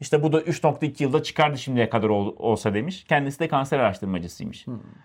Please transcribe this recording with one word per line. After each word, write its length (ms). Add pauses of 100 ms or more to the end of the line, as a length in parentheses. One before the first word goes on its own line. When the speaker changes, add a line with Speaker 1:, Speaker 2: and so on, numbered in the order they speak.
Speaker 1:
İşte 220
bu 100
da 80
üç 240
nokta 220
iki 180
yılda 180
çıkardı 360
şimdiye 320
kadar 180
ol-, 300
olsa 360
demiş. 340
Kendisi 320
de 80
kanser 300
araştırmacısıymış. 880
Speaker 2:
Hmm. 80 (300)